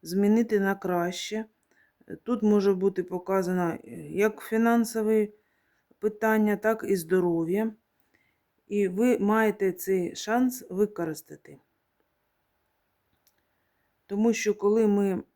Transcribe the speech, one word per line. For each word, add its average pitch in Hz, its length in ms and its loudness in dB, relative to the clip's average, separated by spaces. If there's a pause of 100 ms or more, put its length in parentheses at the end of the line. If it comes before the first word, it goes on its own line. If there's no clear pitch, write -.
змінити 202 580 2
на 196 140 0
краще. 180 680 -4 (760)
Тут 226 200 -2
може 208 320 4
бути 190 280 -2
показано, 180 840 -2
е, - 60 -18 (200)
як 208 300 -2
фінансове 220 880 0 (720)
питання, 214 580 0
так 220 320 -2
і 196 80 2
здоров'я. 175 760 0 (960)
І 202 200 0
ви 220 300 2
маєте 208 540 2
цей 185 440 -4
шанс 247 540 -2
використати. 165 880 -6 (2500)
Тому 214 260 2
що 214 220 0
коли 208 320 2
ми 202 360 0 (140)